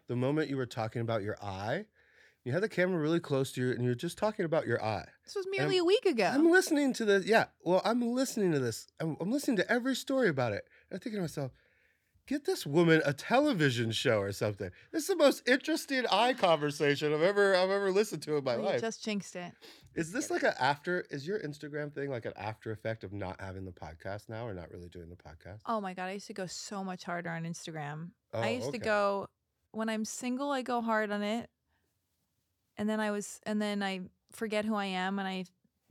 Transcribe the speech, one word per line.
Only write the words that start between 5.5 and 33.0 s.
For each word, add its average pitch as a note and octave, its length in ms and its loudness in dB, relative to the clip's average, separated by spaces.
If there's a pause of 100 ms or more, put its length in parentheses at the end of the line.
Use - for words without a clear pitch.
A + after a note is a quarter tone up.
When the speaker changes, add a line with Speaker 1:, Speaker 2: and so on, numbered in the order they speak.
Speaker 2:
merely F#4+ 220 2
Speaker 1:
I'm, F4+ 40 4
Speaker 2:
a E4 40 4
week G#4 180 4
ago. B3+ 260 4
Speaker 1:
I'm D4+ 200 6
listening D#4 440 4
to A#3 120 -2
this. G3 180 6
Yeah, G3 220 6 (160)
well, F3 240 4
I'm A#3+ 160 2
listening A#3 500 2
to D3 60 4
this. A#2+ 280 -2 (140)
I'm, D#3+ 180 -2
I'm F3+ 140 -4
listening C#4 240 0
to F#3 160 2
every B3 240 2
story C4 320 2
about B2+ 240 2
it. - 140 -6 (240)
And - 60 -10
I'm F#3 40 -8
thinking G#3+ 160 -8
to G3 60 -2
myself, C#3+ 300 -6 (760)
"Get D4 180 -4
this - 220 -2
woman D#3+ 400 6
a C#3+ 80 2
television D3+ 760 2
show A2 280 2
or G2 100 -2
something." G2+ 400 -4 (220)
This D#4 120 -2
is - 40 -8
the F#4+ 80 2
most C#4+ 320 4
interesting B3+ 640 0
eye A#3+ 220 4
conversation D3 800 2
I've D3+ 80 2
ever, G3 340 6
I've F#3 140 4
ever G3+ 200 0
listened G3 340 2
to D3+ 120 0
in C#3 80 0
my B2 120 0
Speaker 2:
Well, G#3+ 100 -2
you G3 60 0
Speaker 1:
life. B2+ 100 2
Speaker 2:
just A3+ 200 -6
jinxed G#3 340 -6
it. F3+ 160 -12 (420)
Speaker 1:
Is E3 180 -4
this B3+ 180 -4
like F4 120 0
an C4 180 4
after, D3 480 0
is C#3+ 180 -8
your G3+ 140 -4
Instagram D3 540 -8
thing C#3 160 -6
like A#2+ 160 -6
an - 100 -8
after A2 360 -8
effect A2 320 -6
of F#2+ 100 -10
not F#2+ 260 -6
having F#2+ 240 -8
the F#2 80 -12
podcast E2+ 560 -12
now A2+ 180 -8
or A2+ 60 -8
not E2+ 180 -10
really F2 200 -14
doing E2+ 180 -14
the F2 80 -16
podcast? F2+ 480 -18
Speaker 2:
Oh A3+ 160 -4
my F#3+ 140 -8
God, F#3 160 -8
I - 20 -8
used G3+ 140 -12
to G#3+ 80 -12
go G3 100 -6
so G3 400 -8
much F#3 200 -8
harder F3 260 -4
on E3 140 -6
Instagram. D#3+ 640 -8 (240)
I G3+ 160 0
Speaker 1:
Oh, - 60 -2
Speaker 2:
used B3+ 60 -6 (100)
to B3+ 40 -6
Speaker 1:
okay. G#3+ 80 -8
Speaker 2:
go, G3+ 440 0 (420)
when A3 180 -4
I'm A3 160 -2
single, B3+ 460 -4
I C4+ 100 0
go A#3+ 220 -2
hard A3 280 0
on G#3 120 -2
it. A3 260 -2 (1300)
And G#3+ 120 -2
then G#3+ 100 0
I G#3+ 140 0